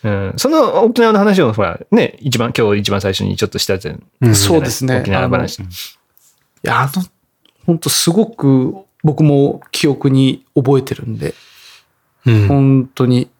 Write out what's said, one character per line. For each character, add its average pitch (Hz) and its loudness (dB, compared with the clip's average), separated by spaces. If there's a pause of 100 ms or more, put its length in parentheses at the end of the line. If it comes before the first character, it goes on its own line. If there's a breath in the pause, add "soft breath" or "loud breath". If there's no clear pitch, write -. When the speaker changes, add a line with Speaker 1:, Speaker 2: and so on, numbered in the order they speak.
Speaker 1:
う 107 -2
ん。 98 -4
そ 254 -2
の 254 2
沖 233 0
縄 226 4
の 208 4
話 196 2
を、 113 2
ほ 107 -2
ら、 85 -4 (120)
ね、 196 2
一 120 -4
番、 120 -2
今 107 2
日 104 0
一 101 -6
番 101 -2
最 95 -2
初 98 -4
に 98 -4
ち 107 -2
ょ - -2
っ - -8
と - -10
し - -4
た 98 -2
や 92 -4
つ、 78 -10 (240)
Speaker 2:
う 120 4
ん。 107 4
Speaker 3:
そ 127 2
う - 4
で 127 -6
す 131 -6
ね。 127 0
Speaker 1:
沖 98 -6
縄 92 0
話。 - -4
Speaker 3:
あ - -12
の、 95 -14
い 87 -16 (920)
や、 123 -2
あ 139 -2
の、 185 -4 (600)
ほ 175 2
ん 160 -2
と 160 -6
す - 0
ご 208 2
く 139 0 (300)
僕 151 2
も 143 2 (100)
記 - -4
憶 139 0
に 135 0 (120)
覚 139 2
え 127 0
て - -8
る - -12
ん 110 -8
で。 - -8 (920 loud breath)
Speaker 2:
う 120 4
ん。 104 4
Speaker 3:
本 135 2
当 127 0
に。 123 0